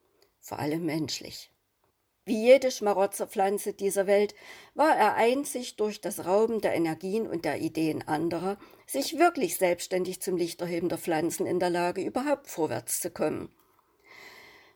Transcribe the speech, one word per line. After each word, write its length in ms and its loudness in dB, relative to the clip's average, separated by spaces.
vor 180 -12
allem 280 -2
menschlich. 680 -6
Wie 160 -2
jede 300 8
Schmarotzerpflanze 1040 0
dieser 340 0
Welt 260 4
war 200 4
er 200 4
einzig 600 0
durch 240 -2
das 260 -8
Rauben 360 4
der 120 0
Energien 540 -2
und 160 -6
der 140 -2
Ideen 500 -2
anderer, 500 -2
sich 300 -6
wirklich 400 2
selbstständig 640 -2
zum 160 -2
Lichterheben 500 -4
der 100 -2
Pflanzen 480 -2
in 140 0
der 100 0
Lage, 320 -2
überhaupt 460 -2
vorwärts 540 -4
zu 100 -6
kommen. 420 -4